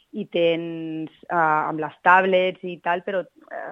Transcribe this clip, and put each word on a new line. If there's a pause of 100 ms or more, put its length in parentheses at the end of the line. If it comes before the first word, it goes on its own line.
(120)
i
tens, (180)
eh,
amb
les
tablets
i
tal,
però,
eh,